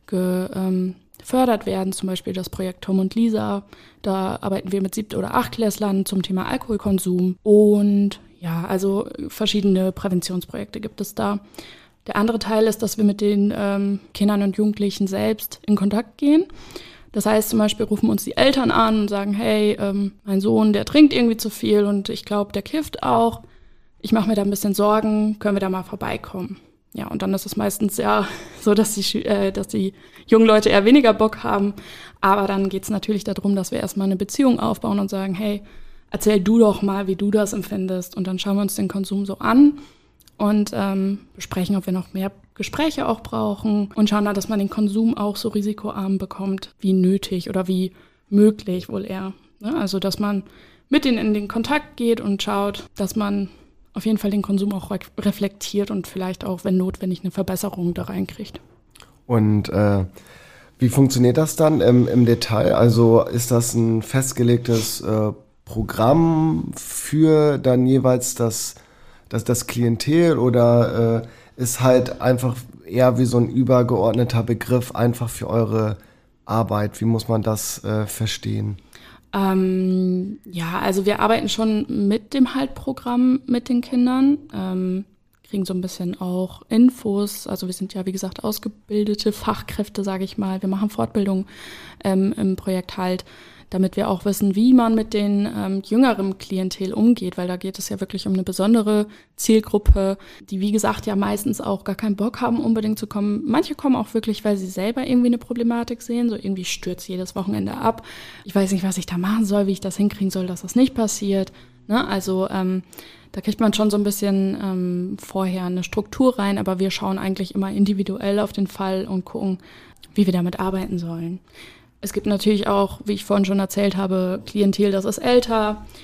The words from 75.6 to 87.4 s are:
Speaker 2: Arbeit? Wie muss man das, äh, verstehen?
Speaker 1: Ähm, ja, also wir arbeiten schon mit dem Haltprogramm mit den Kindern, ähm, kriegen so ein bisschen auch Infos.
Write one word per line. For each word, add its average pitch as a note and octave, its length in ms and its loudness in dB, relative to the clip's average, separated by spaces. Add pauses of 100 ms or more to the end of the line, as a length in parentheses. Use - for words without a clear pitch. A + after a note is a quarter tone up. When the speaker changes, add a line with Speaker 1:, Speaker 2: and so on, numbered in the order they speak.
Speaker 2:
Arbeit? G#2+ 560 -2
Wie A2 40 0
muss A2+ 220 0
man A2 140 0
das, - 420 -4
äh, G#2+ 220 -2
verstehen? G#2+ 720 -6 (560)
Speaker 1:
Ähm, F#3 1040 0 (100)
ja, F3 320 -6
also F#3+ 240 0
wir G3+ 140 0
arbeiten G#3+ 300 2
schon G#3+ 580 -2
mit A3 260 -2
dem C4+ 220 2
Haltprogramm B3+ 880 -2
mit A#3+ 220 -2
den B3 140 0
Kindern, C4 560 2 (160)
ähm, F#3 500 -4 (400)
kriegen G3 220 -4
so F#3+ 80 -6
ein F#3 80 -4
bisschen F3+ 400 -6
auch F#3 480 -4
Infos. A3 760 2